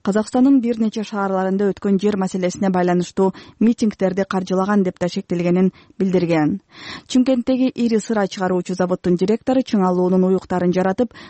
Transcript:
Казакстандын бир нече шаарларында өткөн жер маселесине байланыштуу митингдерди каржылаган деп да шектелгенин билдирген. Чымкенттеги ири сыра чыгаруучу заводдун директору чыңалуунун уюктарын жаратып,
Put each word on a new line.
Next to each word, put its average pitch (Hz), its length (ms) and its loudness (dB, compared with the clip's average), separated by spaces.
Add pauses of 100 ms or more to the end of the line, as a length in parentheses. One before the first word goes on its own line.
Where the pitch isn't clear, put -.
Казакстандын 254 600 2
бир 233 160 -2
нече 220 240 -2
шаарларында 196 680 -2
өткөн 202 260 0
жер 208 180 0
маселесине 190 540 -2
байланыштуу 180 640 0 (260)
митингдерди 196 680 0
каржылаган 190 600 0
деп 180 160 -6
да 175 80 -2
шектелгенин 175 640 0 (260)
билдирген. 175 640 0 (480)
Чымкенттеги 254 680 0
ири 226 240 0
сыра 208 300 -2
чыгаруучу 185 460 -2
заводдун 180 420 0
директору 226 440 0
чыңалуунун 185 680 2
уюктарын 180 420 0
жаратып, 190 380 0 (200)